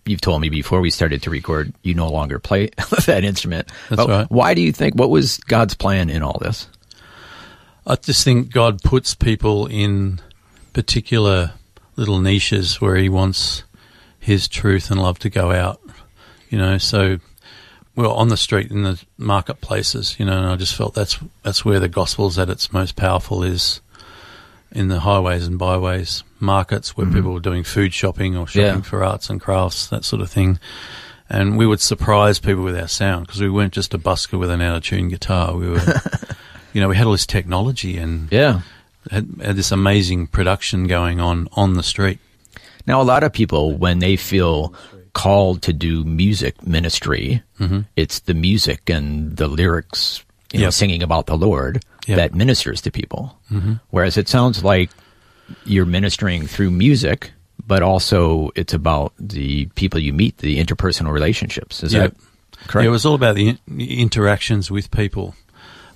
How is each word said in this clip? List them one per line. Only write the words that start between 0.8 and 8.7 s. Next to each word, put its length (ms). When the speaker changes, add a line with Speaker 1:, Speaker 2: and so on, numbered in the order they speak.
Speaker 1:
we 80
started 320
to 80
record, 420
you 120
no 160
longer 280
play 300
<laughs> 180
that 180
instrument. 440
Speaker 2:
That's 160
Speaker 1:
But 60
Speaker 2:
right. 200
Speaker 1:
why 220
do 80
you 120
think, 240
what 120
was 300
God's 260
plan 360
in 120
all 200
this? 240
Speaker 2:
I 100
just 280
think 280
God 300